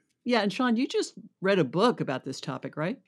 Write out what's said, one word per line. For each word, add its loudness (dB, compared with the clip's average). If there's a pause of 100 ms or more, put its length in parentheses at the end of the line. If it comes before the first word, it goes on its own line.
(280)
Yeah, 2
and 0
Sean, 2
you 0
just -2 (260)
read 2
a 6
book 2
about -6
this -8
topic, -8
right? -4